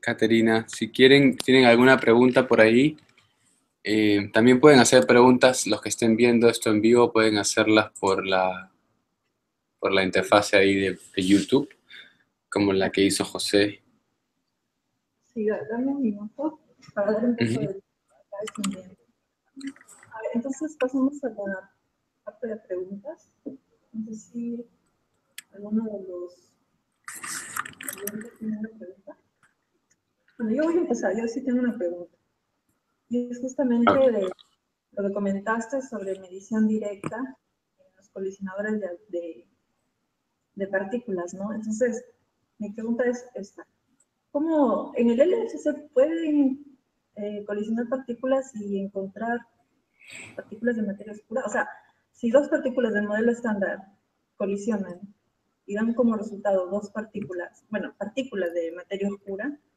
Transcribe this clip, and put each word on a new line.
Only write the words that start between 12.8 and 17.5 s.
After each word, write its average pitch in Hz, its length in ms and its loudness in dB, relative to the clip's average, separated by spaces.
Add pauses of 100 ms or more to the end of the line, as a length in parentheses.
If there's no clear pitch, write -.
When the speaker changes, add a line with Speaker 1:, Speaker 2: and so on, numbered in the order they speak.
Speaker 1:
que 98 120 0
hizo 98 220 2
José. 101 580 -2 (1500)
Speaker 2:
Sí, 214 140 -4
da-, 214 140 -2 (100)
dame 247 180 -4
un 277 140 -2
minuto 214 560 -6 (360)
para 208 180 0
dar 220 120 0
un 240 120 2
poco 233 140 0